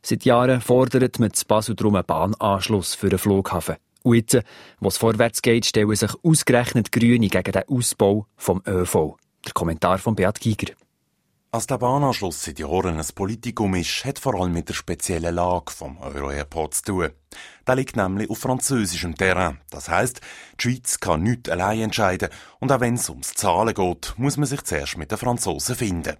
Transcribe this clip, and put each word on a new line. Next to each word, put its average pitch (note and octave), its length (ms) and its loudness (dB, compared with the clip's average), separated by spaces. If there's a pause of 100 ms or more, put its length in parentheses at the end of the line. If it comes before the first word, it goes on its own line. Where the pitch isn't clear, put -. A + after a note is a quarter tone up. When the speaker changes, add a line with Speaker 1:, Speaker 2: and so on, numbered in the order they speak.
Speaker 1:
Seit - 260 -4
Jahren B2 340 6
fordert B2+ 580 2
man A2 140 4
zu - 120 -4
Basel G#2+ 300 2
darum G#2 220 2
einen F2 80 2
Bahnanschluss G2 880 0
für G2 140 0
den F#2 100 2
Flughafen. F#2+ 580 0 (280)
Und A#2+ 100 6
jetzt, A#2 240 4 (400)
wo G2+ 100 0
es - 100 -2
vorwärts A2+ 440 2
geht, A#2 240 4
stellen G#2+ 300 2
sich G#2 160 0 (100)
ausgerechnet B2 680 2
Grüne A#2 360 4
gegen F#2+ 240 0
den F#2+ 160 0
Ausbau G#2+ 580 2 (100)
vom F#2+ 280 0
Ö F#2 200 0
V. D#2+ 320 0 (280)
Der - 100 -10
Kommentar - 440 0
von A2+ 160 -2
Beat F#2+ 240 0
Giger. - 360 -4 (760)
Speaker 2:
Dass A2+ 180 -6
der B2+ 100 -2
Bahnanschluss B2 640 0
seit D#2 160 -10
Jahren E2 400 0
ein D#2 160 -4
Politikum G#2 600 -2
ist, - 280 -4
hat C#3 140 -6
vor C3 160 -2
allem F2+ 180 0
mit E2+ 160 -4
der E2+ 60 -6
speziellen E2+ 640 -4
Lage F2 340 -2
vom - 280 -14
Euro-Airport C#2+ 760 -6
zu - 80 -4
tun. F2+ 260 -2 (560)
Der B2+ 120 2
liegt C3 180 -4
nämlich G2 340 -2
auf A2 100 -6
französischem G#2+ 760 -2
Terrain. F2+ 440 0 (120)
Das - 180 -12
heisst, F#2 320 0 (380)
die - 40 -6
Schweiz B2+ 360 -2
kann E2 240 0
nichts A#2+ 260 -2
allein F#2+ 320 0
entscheiden. G2 480 0 (300)
Und C3 140 0
auch B2+ 80 2
wenn's A#2+ 280 -2
ums C#2+ 260 -10
Zahlen G2+ 380 2
geht, F2+ 440 -2
muss C#3 200 -2
man D3 100 0
sich C3 180 -6
zuerst C#2+ 340 -4
mit D2+ 140 -8
den G#2+ 60 -6
Franzosen A#2 580 -2
finden. F2 440 -4